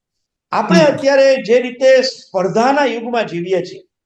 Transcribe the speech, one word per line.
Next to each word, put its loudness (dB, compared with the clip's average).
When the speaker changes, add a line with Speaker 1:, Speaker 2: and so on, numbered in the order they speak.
Speaker 1:
આપણે 0
Speaker 2:
હમ. 4
Speaker 1:
અત્યારે 2
જે 0
રીતે 2
સ્પર્ધાના -2
યુગમાં -4
જીવીએ -4
છીએ, -18